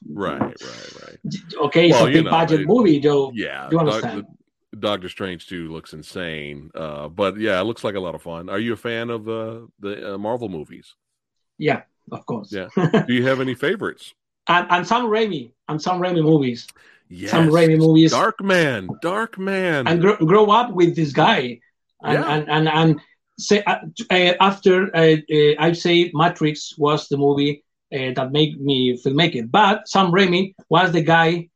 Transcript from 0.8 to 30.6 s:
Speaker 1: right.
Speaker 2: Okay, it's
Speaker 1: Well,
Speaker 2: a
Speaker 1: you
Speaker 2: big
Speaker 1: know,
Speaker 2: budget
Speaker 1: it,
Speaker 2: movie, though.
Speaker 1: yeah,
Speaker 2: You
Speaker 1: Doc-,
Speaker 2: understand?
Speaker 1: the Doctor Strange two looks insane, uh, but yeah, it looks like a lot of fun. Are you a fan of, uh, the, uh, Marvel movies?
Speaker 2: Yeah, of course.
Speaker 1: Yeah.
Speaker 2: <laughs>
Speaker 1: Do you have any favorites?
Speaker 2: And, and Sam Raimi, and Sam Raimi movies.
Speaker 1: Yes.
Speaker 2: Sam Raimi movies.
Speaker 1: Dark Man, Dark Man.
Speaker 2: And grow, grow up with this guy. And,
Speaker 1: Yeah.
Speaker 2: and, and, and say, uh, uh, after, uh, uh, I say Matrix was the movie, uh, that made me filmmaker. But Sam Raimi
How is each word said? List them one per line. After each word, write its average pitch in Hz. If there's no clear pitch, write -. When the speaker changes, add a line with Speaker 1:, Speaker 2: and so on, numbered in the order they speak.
Speaker 1:
right. 50
Speaker 2:
Okay, 165
it's 143
Speaker 1:
Well, 113
Speaker 2:
a -
Speaker 1:
you 139
Speaker 2:
big 165
Speaker 1:
know, 180
Speaker 2:
budget 165
Speaker 1:
it, -
Speaker 2:
movie, 190
though. 139
Speaker 1:
yeah, 69
Speaker 2:
You 165
Speaker 1:
Doc-, -
Speaker 2:
understand? 107
Speaker 1:
the 110
Doctor 101
Strange 92
two 82
looks 80
insane, 78
uh, 76
but 98
yeah, 104
it 98
looks 117
like 107
a 95
lot 85
of 80
fun. 85
Are 101
you 117
a -
fan 117
of, 110
uh, 113
the, 101
uh, 98
Marvel 113
movies? 80
Speaker 2:
Yeah, 143
of 110
course. 107
Speaker 1:
Yeah. 92
Speaker 2:
<laughs> 185
Speaker 1:
Do 120
you 123
have 131
any 131
favorites? 151
Speaker 2:
And, 175
and 175
Sam 240
Raimi, 208
and 151
Sam 180
Raimi 180
movies. 139
Speaker 1:
Yes. 92
Speaker 2:
Sam 160
Raimi 160
movies. 160
Speaker 1:
Dark 175
Man, 147
Dark 202
Man. 185
Speaker 2:
And 165
grow, 208
grow 196
up 240
with 170
this 151
guy. 139
And, 147
Speaker 1:
Yeah. 147
Speaker 2:
and, 151
and, 156
and 156
say, -
uh, 185
uh, 180
after, 190
uh, 160
uh, 151
I 165
say 175
Matrix 156
was 147
the 143
movie, 143
uh, 131
that 131
made 151
me 127
filmmaker. 135
But 208
Sam 190
Raimi 190